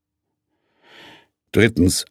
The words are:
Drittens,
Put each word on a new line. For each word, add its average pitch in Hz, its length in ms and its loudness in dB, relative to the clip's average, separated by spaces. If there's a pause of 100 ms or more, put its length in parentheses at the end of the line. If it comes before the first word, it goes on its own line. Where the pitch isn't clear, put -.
(1500)
Drittens, 101 580 0